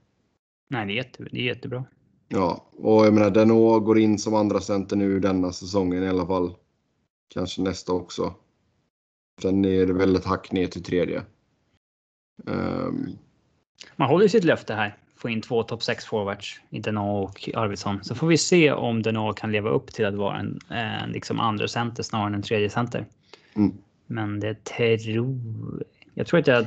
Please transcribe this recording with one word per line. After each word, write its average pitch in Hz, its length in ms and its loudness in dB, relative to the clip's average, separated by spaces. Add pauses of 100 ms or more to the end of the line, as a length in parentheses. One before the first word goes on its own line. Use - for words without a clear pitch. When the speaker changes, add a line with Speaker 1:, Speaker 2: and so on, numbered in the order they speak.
(720)
Speaker 1:
Nej, 113 180 -6
det 98 60 -6
är - 20 -4
jätte-, 120 360 -10
det 123 60 -10
är 123 80 -4 (100)
jättebra. 123 300 -8 (420)
Speaker 2:
Ja, 90 380 -2 (120)
och 110 280 6
jag 107 80 8
menar, 104 160 6
Danault 110 560 6
går 110 140 6
in 107 200 4
som 107 140 -2
andra 104 260 2
center 98 360 -2
nu 98 240 2
denna 92 320 0
säsongen 92 520 -2
i 95 60 -2
alla 90 160 0
fall. 90 300 -2 (800)
Kanske 92 280 -6
nästa 92 320 -4
också. 87 400 -4 (1080)
Sen 98 240 2
är 95 200 4
det 92 80 2
väl 95 220 4
ett 90 100 -2
hack 95 260 -4
ner 90 160 0
till 85 160 -8
tredje. 82 400 -2 (1200)
Ehm. 50 600 -6 (840)
Speaker 1:
Man 127 140 0
håller 175 140 4
ju 208 60 6
sitt 214 140 4
löfte 120 300 0
här. 107 240 -4 (180)
Få - 140 -8
in 110 120 -4
två 113 220 -2
topp 113 200 -8
sex - 220 -4
forwards 101 540 -6 (100)
i 120 100 -8
Danault 101 520 -2
och - 240 -12
Arvidsson. 101 480 -4
Så 117 120 -8
får 165 120 -2
vi 165 100 4
se 160 340 4
om 117 300 -2
Danault 110 360 -2
kan 110 140 -6
leva 104 180 0
upp 139 240 0
till 113 120 -2
att 101 100 -2
vara 101 220 -4
en, 101 220 -6 (100)
en 107 400 -6
liksom 113 300 -6
andra 110 280 0
center 117 360 -4
snarare 107 240 -2
än 104 60 -2
en 104 80 -2
tredje 104 280 0
center. 120 380 -4 (480)
Speaker 2:
Mm. 104 180 4 (340)
Speaker 1:
Men 107 320 -4
det 107 240 -6
tror... 113 1200 -2 (300)
Jag - 140 -4
tror 170 120 2
att 151 80 2
jag 120 180 4